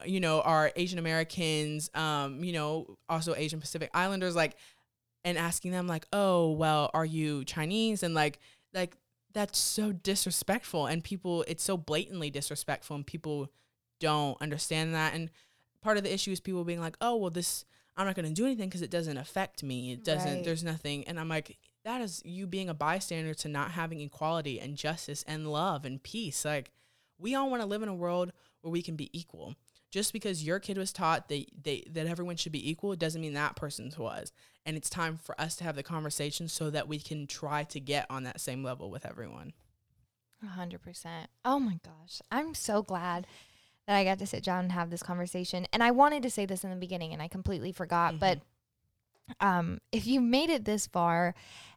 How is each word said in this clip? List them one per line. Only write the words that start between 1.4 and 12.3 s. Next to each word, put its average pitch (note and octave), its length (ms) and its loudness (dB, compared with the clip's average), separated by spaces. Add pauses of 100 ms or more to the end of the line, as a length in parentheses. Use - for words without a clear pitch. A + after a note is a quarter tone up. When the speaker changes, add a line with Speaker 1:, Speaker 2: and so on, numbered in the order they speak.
Speaker 1:
um, D3 480 0
you F3+ 100 -2
know, D3+ 440 -2 (120)
also E3 260 2
Asian D#3 240 -2
Pacific D#3 340 -4
Islanders, F#3 440 2
like, D#3 180 4 (720)
and F3 120 2
asking E3+ 340 0
them, F3+ 140 0
like, E3 280 -2
"Oh, F#3 380 6
well, D3+ 420 4
are D#3+ 120 4
you D#3 380 0
Chinese?" G3+ 600 0
And, E3+ 100 2
like, D3+ 260 4 (340)
like, F3+ 220 -2 (380)
that's G#3 260 0
so G#3+ 320 2
disrespectful, F#3+ 960 0
and E3 180 0
people, F3 440 0
it's - 160 -4
so G3 120 2
blatantly D#3+ 540 -2
disrespectful, C#3+ 680 -4